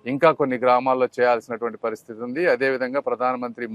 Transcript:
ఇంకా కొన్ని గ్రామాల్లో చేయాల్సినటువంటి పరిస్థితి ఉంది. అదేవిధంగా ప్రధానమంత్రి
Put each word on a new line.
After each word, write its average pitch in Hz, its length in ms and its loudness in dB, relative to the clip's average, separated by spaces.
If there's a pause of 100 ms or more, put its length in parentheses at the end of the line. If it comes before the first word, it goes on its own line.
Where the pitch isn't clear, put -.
(120)
ఇంకా 151 180 4 (100)
కొన్ని 131 240 0
గ్రామాల్లో 127 440 4 (100)
చేయాల్సినటువంటి 117 680 0
పరిస్థితి 110 420 -8
ఉంది. 139 160 -4 (100)
అదేవిధంగా 131 560 -2
ప్రధానమంత్రి 120 640 -4